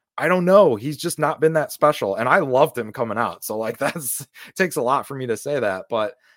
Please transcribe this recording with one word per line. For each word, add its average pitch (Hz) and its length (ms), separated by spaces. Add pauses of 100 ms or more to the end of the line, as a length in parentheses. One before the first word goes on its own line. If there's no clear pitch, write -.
(180)
I 151 100
don't 180 160
know. 180 320
He's 135 220
just - 220
not 151 200
been 160 140
that 151 180
special. 123 440
And 113 120
I 160 120
loved 135 380
him 110 140
coming 113 260
out. 110 260
So, 107 140
like, 110 200
<laughs> - 20
that's, 143 420
it - 340
takes 185 200
a 147 60
lot 123 260
for 139 80
me 131 120
to 113 100
say 139 220
that. 95 300
But, 107 260 (220)